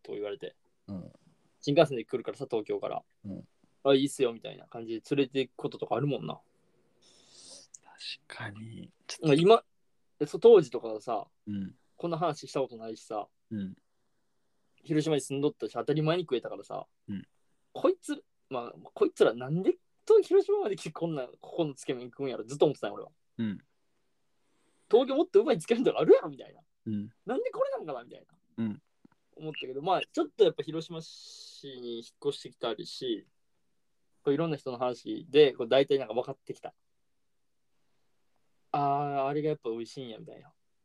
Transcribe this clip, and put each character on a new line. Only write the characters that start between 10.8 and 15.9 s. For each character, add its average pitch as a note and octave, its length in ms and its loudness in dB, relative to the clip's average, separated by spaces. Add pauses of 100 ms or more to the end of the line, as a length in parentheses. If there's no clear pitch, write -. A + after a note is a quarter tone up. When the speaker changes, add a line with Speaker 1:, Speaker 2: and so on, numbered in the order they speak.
Speaker 1:
は A2 140 -8
さ、 A2 260 -4 (200)
Speaker 2:
う G#2 40 -8
ん。 G2 240 -6 (220)
Speaker 1:
こ F3 100 -6
ん E3+ 40 -4
な D#3+ 60 -2
話 D#3 300 -2
し - 40 -16
た D3 80 -2
こ C3 80 0
と A#2 100 -14
な A2 120 -12
い A2 80 -10
し - 60 -20
さ、 G#2+ 240 -8 (240)
Speaker 2:
う A2 40 -6
ん。 F#2+ 200 -6 (1080)
Speaker 1:
広 D3+ 200 0
島 D#3+ 120 0
に C3+ 60 0
住 - 160 -6
ん C#3+ 40 -2
ど D3 80 2
っ - 40 -2
た - 140 -6
し、 - 60 -16
当 B2 100 -4
た D3 100 0